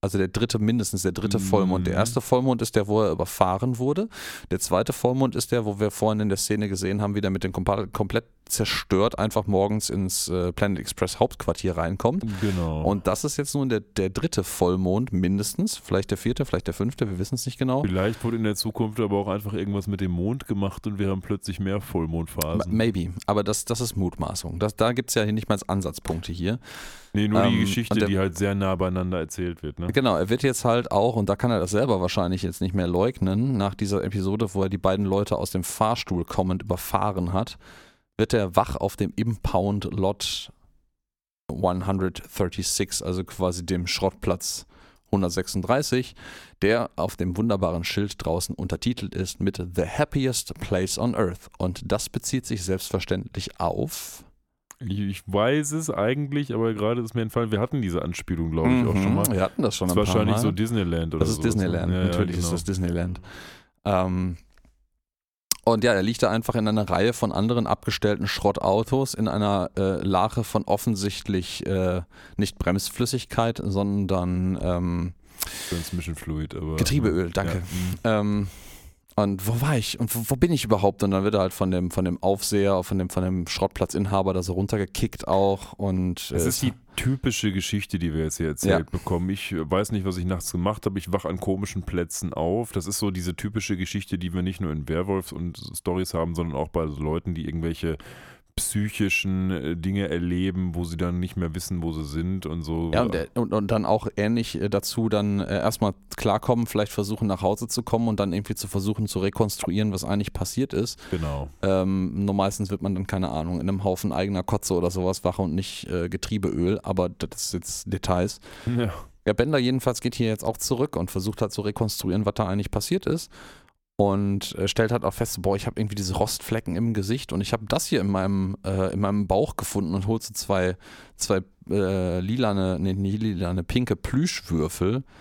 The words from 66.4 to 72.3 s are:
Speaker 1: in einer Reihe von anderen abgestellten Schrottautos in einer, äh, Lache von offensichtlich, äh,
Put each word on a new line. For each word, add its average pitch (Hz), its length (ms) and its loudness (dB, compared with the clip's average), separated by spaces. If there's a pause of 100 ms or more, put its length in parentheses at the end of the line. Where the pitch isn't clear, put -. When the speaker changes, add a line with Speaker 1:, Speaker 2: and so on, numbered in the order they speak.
Speaker 1:
in 107 120 2
einer 107 220 2
Reihe 95 240 4
von 113 180 0
anderen 117 360 2
abgestellten - 580 0
Schrottautos 107 880 2
in 110 140 0
einer, 101 500 2
äh, 95 240 2
Lache 98 420 2
von - 200 0
offensichtlich, 101 1040 -2
äh, 92 340 2 (360)